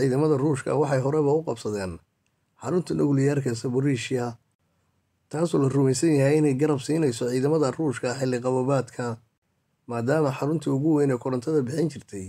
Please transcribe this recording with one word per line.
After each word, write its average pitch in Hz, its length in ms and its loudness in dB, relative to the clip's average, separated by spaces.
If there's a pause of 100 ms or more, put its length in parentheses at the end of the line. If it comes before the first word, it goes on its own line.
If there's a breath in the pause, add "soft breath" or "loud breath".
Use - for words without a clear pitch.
ciidamada 139 400 2
Ruushka 139 320 0
waxay 135 320 2
horeba 143 320 2
u 160 80 -2
qabsadeen 104 540 -6 (640)
xarunta 160 320 -2
nukliyeerka 139 580 2
Zaporizhia, 123 880 -2 (880)
taasoo 160 320 -2
la 135 80 2
rumaysan 135 480 2
yahay 139 220 4
inay 151 160 2
garab 143 260 0
siinayso 143 480 -2
ciidamada 139 420 0
Ruushka 127 460 -2
xilli 131 240 -2
qaboobaadka, 127 800 -2 (680)
maadaama 131 460 0
xaruntii 147 400 -2
ugu 147 220 2
weyn 143 160 2
ee 123 80 0
korontada 135 440 -2
bixin 147 300 -2
jirtay 101 360 -12